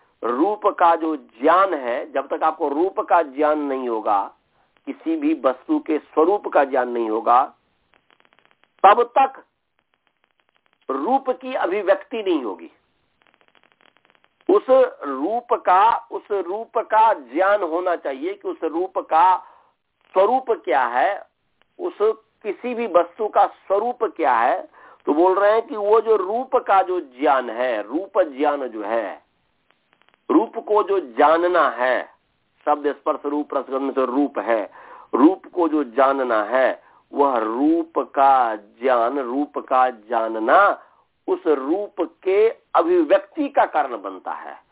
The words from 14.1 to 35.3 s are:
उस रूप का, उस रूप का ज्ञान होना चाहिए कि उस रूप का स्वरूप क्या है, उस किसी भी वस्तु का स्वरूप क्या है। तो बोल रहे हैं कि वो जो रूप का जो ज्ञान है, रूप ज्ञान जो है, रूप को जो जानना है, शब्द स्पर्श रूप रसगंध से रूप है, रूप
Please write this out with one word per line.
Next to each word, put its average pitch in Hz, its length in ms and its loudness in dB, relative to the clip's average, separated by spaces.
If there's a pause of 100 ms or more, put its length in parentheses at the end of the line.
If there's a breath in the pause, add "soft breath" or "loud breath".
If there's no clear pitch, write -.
उस 208 160 4 (360)
रूप 180 520 -4
का, 208 560 2
उस - 200 -12
रूप 202 480 -6
का 220 340 2
ज्ञान 180 500 0
होना 175 340 -4
चाहिए 147 380 -8
कि 196 140 -12
उस 170 160 -10
रूप 165 340 -6
का 175 380 2 (760 soft breath)
स्वरूप 233 380 2
क्या 156 360 0
है, 143 400 -2 (520)
उस 349 160 -8 (480)
किसी 220 320 -8
भी 233 120 -6
वस्तु 175 420 0
का 202 180 4
स्वरूप 220 580 -4
क्या 151 300 0
है। 127 340 0 (380 loud breath)
तो 147 60 0
बोल 180 260 4
रहे 202 140 4
हैं 220 140 0
कि - 100 -10
वो 208 240 2
जो 220 160 2
रूप 226 400 -4
का 202 260 2
जो 180 180 -2
ज्ञान 131 500 -2
है, 117 320 -4
रूप 170 400 -2
ज्ञान 143 460 -2
जो 110 140 -10
है, 101 420 -6 (1080)
रूप 190 280 0
को 208 240 0
जो 190 180 -2
जानना 156 680 2
है, 120 520 -4 (440)
शब्द 147 220 -2
स्पर्श 143 380 -4
रूप 147 300 -6
रसगंध 135 400 -4
से 131 120 0
रूप 135 320 -2
है, 107 320 -2 (440 loud breath)
रूप 185 320 2